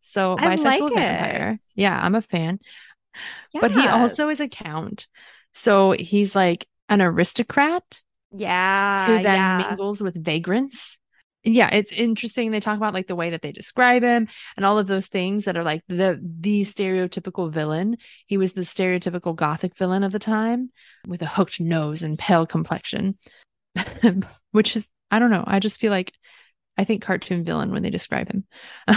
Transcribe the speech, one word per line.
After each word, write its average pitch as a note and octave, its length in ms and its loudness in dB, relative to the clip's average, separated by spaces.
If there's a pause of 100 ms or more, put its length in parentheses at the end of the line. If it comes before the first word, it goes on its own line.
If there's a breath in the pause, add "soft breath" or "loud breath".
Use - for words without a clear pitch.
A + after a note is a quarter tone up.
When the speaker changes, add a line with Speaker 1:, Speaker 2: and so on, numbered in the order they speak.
Speaker 1:
So F#3 360 0
Speaker 2:
I F#3 160 4
Speaker 1:
bisexual D4 80 0
Speaker 2:
like C#4+ 300 2
Speaker 1:
vampire. - 640 -2
Speaker 2:
it. G#3+ 40 -12 (140)
Speaker 1:
Yeah, G3 260 0
I'm F#3+ 160 0
a A3+ 60 2
fan. E3+ 380 -4 (960 loud breath)
But C#4+ 180 2
he B3+ 160 4
also A#3 400 2
Speaker 2:
Yes. D4+ 80 -2
Speaker 1:
is B3+ 60 -8
a C#4+ 80 -2
count. - 580 -10 (460 soft breath)
So G3 380 6
he's, G3 440 0
like, F#3 320 2 (220)
an G#3 120 6
aristocrat B3 1000 0 (340)
Speaker 2:
Yeah, G3 720 0
Speaker 1:
who A3+ 60 4 (100)
then - 0 -
Speaker 2:
yeah. F#3+ 460 4
Speaker 1:
mingles G3+ 340 -4
with F3+ 180 -6
vagrants. F3+ 760 -4 (480)
Yeah, A3+ 280 6
it's G#3 200 0
interesting. A3+ 580 -2
They G#3+ 80 -2
talk G#3+ 160 -4
about, G#3 180 -2
like, F#3 140 -6
the F3+ 80 -6
way E3+ 140 -4
that E3 120 -8
they D3 120 -10
describe B3 500 2
him A#3+ 240 2 (300 loud breath)
and G3 80 -2
all G3+ 120 4
of G3+ 100 0
those F#3+ 200 -2
things G3 380 -2
that F3+ 100 -2
are, E3+ 80 -2
like, D#3+ 240 -2
the, F3+ 340 0
the F3+ 440 -2
stereotypical F#3 840 -4
villain. D#3+ 460 -2 (320 soft breath)
He G3+ 80 -2
was F#3+ 160 0
the F#3 120 -6
stereotypical F3+ 720 -2
Gothic E3 440 -2
villain F#3+ 260 0
of G3 80 -2
the G3+ 80 -6
time A3+ 520 -2 (360 soft breath)
with F3 140 -8
a E3 60 -4
hooked - 340 -2
nose D#3+ 420 -2
and D#3 160 -6
pale E3 260 2
complexion, E3+ 720 -4 (580 soft breath)
<laughs> - 760 -2
which G#3+ 240 2
is, G#3+ 100 -4 (240)
I G#3+ 100 2
don't A#3 120 4
know. F#3+ 160 0
I G3 120 2
just G3+ 200 -2
feel G#3+ 120 2
like, F#3 200 -2 (680 soft breath)
I G3 60 0
think G#3+ 200 0
cartoon F3 420 -2
villain D#3+ 260 -2
when - 120 -2
they - 60 -2
describe - 380 -4
him. G3 160 -4 (440 loud breath)
<laughs> - 100 -